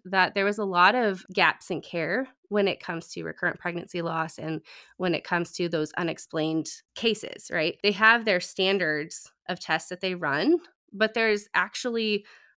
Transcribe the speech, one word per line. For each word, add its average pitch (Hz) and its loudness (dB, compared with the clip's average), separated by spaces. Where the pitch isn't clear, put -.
that 185 2
there 196 2
was 202 0
a 214 -2
lot 185 6
of 202 0
gaps - 2
in 160 -2
care 175 -4
when 202 4
it - -2
comes 165 -8
to 165 -10
recurrent 165 -4
pregnancy 170 -6
loss 165 -4
and 156 -4
when 180 0
it - -2
comes 175 -2
to 175 -4
those 156 -2
unexplained 160 -2
cases, - -4
right? 170 -2
They 208 4
have 220 6
their 185 4
standards 175 -2
of 180 -6
tests 165 -4
that 180 -10
they 185 -2
run, 175 2
but 214 0
there's 214 2
actually 214 0